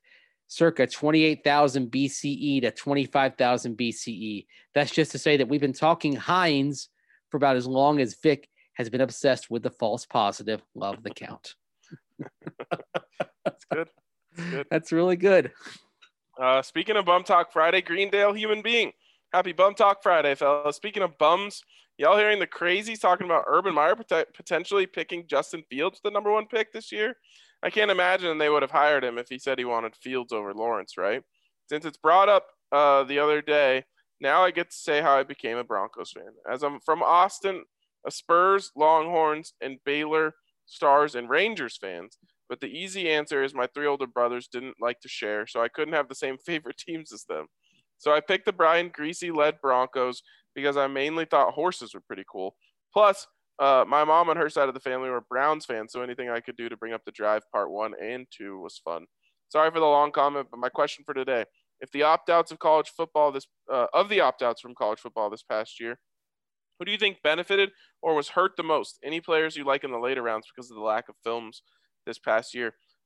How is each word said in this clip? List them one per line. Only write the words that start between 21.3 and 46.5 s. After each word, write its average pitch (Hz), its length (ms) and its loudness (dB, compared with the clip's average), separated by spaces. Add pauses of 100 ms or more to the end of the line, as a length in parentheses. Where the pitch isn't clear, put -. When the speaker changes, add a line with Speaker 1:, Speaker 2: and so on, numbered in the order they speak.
Speaker 2:
y'all 160 200 4
hearing 208 240 4
the 170 60 -2
crazies 208 540 -4
talking 180 260 2
about 165 200 2
Urban 175 280 2
Meyer 156 200 4
pot-, 180 400 -2
potentially 185 520 -2
picking 170 420 -8
Justin 151 420 -2
Fields 160 320 -4
the 208 80 -4
number 208 220 0
one 214 140 0
pick 220 260 -4
this 226 180 -14
year? 214 260 -4 (460)
I 180 80 -2
can't 208 200 2
imagine 180 480 0
they 151 120 2
would 147 120 4
have 135 80 -4
hired 147 340 2
him 120 140 -4
if 120 100 -10
he 127 100 -12
said 131 200 -4
he 127 60 -4
wanted 113 320 -4
Fields 127 360 -6
over 104 220 -6
Lawrence, 110 420 -6
right? 104 260 -2 (460)
Since 151 160 -6
it's 156 120 -10
brought 185 320 6
up, 196 180 4 (260)
uh, 143 320 4
the 139 160 -2
other 151 200 2
day, 143 440 2 (360)
now 151 240 4
I 180 60 2
get 170 200 -6
to - 60 -18
say 151 260 -2
how 147 140 4
I 135 60 2
became 135 340 -6
a 123 80 -6
Broncos 110 480 -6
fan. 104 200 -20 (180)
As 127 120 -6
I'm 143 180 -4
from 160 220 0
Austin, 180 640 2 (420)
a - 40 -8
Spurs, 185 680 2
Longhorns, 156 840 2
and 131 240 -10
Baylor 156 500 -2 (320)
Stars 147 480 2
and 120 140 -8
Rangers 160 480 -2
fans. 92 420 -14 (300)
But 123 120 -12
the 127 80 -10
easy 180 420 -6
answer 151 320 -2
is 135 120 -6
my 127 120 -2
three 143 200 -6
older 139 200 -2
brothers 123 400 -2
didn't 127 320 -12
like 120 220 -6
to - 80 -20
share, 107 380 -6
so - 140 -6
I 117 80 0
couldn't 156 260 -6
have 143 140 0
the 135 60 -14
same 131 240 -8
<laughs> - 80 -20
favorite 160 300 -8